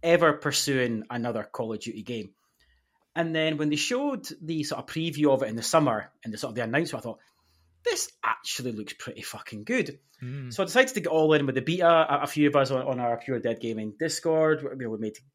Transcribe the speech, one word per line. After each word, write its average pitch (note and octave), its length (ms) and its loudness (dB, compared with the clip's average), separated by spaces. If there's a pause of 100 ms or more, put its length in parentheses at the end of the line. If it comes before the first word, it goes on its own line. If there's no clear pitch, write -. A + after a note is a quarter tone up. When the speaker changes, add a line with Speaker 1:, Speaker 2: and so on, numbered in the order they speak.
Speaker 1:
ever E3 320 6
pursuing B2+ 760 0
another A#2 340 -4
Call A2+ 300 -6
of G#2+ 60 -8
Duty A2 220 -10
game. G#2+ 280 -8 (840)
And E3 200 -2
then D#3+ 240 2
when D3+ 120 2
they D3 60 2
showed C4 500 -2 (140)
the D#3+ 240 -4
sort D3+ 160 -6
of - 60 -10
preview D3+ 460 2
of C3 100 4
it A#2+ 60 -2
in A2 80 -6
the A2+ 60 -6
summer C3 480 2 (140)
and A2+ 80 -8
the G#2+ 60 -10
sort B2+ 140 -6
of - 20 -14
the A#2+ 80 -4
announcement, B2+ 400 -2
I - 20 -18
thought, A2+ 140 -8 (640)
"This - 260 -2 (140)
actually - 480 -4
looks G#2+ 220 -10
pretty - 280 -14
fucking G#2+ 420 -12
good." F#3 340 -2 (240)
Speaker 2:
Mm. B2+ 300 -10
Speaker 1:
So F#3+ 100 -2
I F#3 40 0
decided B3+ 280 4
to G#3+ 60 -2
get D3+ 120 -4
all D#3 220 6
in C#3+ 120 4
with C3+ 100 0
the B2+ 60 0
beta. E3+ 240 2
A, D#3+ 360 6
a D3+ 40 -2
few D3 220 2
of D3 80 2
us C3+ 140 4
on, C3 160 0
on B2+ 140 -2
our A#2+ 180 0
Pure B2 220 -4
Dead A2+ 200 -2
Gaming A2 380 -6
Discord, D#3 640 2
you C3+ 140 -8
know, B2 140 -6
we A2 80 -6
made G#2+ 180 -6 (180)